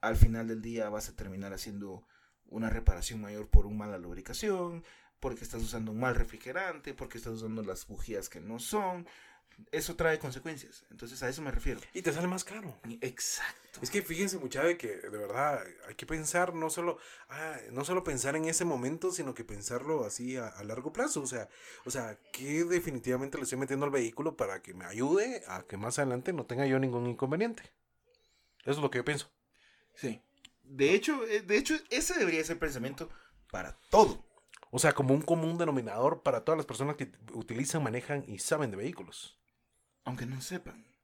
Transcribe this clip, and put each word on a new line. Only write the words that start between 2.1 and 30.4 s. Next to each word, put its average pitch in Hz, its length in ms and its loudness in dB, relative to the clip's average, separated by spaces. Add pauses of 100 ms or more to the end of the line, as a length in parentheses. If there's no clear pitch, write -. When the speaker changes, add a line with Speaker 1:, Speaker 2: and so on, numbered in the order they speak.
Speaker 1:
una 110 220 -4
reparación 110 520 2
mayor 104 280 -10
por - 160 12
una 104 200 -4
mala 104 120 -6
lubricación, 170 840 -4 (380)
porque 127 220 -6
estás 113 200 -4
usando 113 280 -4
un 110 80 -4
mal 123 140 2
refrigerante, 143 800 -2
porque - 240 -10
estás 113 160 -8
usando 110 300 -6
las 95 240 -8
bujías 101 420 -6
que - 120 -14
no 220 180 -10
son. 185 480 -2 (640)
Eso 160 240 -4
trae 160 240 2
consecuencias. 139 720 -10
Entonces, 117 320 -12
a 123 60 0
eso 143 120 -6
me 147 80 -4
refiero. 123 300 0 (140)
Speaker 2:
Y 185 100 -8
te 170 100 4
sale 170 140 0
más 180 160 -2
caro. 196 340 -10 (240)
Speaker 1:
Exacto. - 800 -6
Speaker 2:
Es 127 80 -4
que 202 140 0
fíjense, 185 340 -2
mucha, 135 260 -4
de 170 140 4
que 117 200 -6
de 104 200 -8
verdad 113 460 0 (240)
hay 107 80 -12
que - 100 -10
pensar, 160 480 0
no 160 160 -2
solo, 170 300 -2 (300)
ah, 156 260 -8 (160)
no 127 140 -4
solo 180 180 2
pensar 139 320 0
en 160 100 0
ese 165 200 0
momento, 160 460 0
sino 143 220 -4
que 117 120 -10
pensarlo 120 600 -2
así 123 300 -6
a, 113 140 -6
a 101 140 -14
largo 127 300 -6
plazo. 254 280 0
O 135 60 -6
sea, 117 220 -6 (360)
o 127 40 -8
sea, 117 300 -6 (120)
que 147 340 0
definitivamente 139 720 0
le 139 80 -4
estoy 127 120 -4
metiendo 139 280 0
al 143 60 0
vehículo 139 440 0
para 98 260 -2
que 92 140 -16
me 92 100 -12
ayude 160 640 2
a 92 160 -8
que - 140 -10
más 110 200 -4
adelante 135 360 0
no 139 120 -2
tenga 135 220 6
yo 131 100 8
ningún 123 300 4
inconveniente. 160 560 2 (1000)
Eso 135 80 0
es 143 60 4
lo 143 140 2
que 123 80 0
yo 120 60 -2
pienso. 147 260 -2 (640)
Speaker 1:
Sí. 117 260 -4 (420)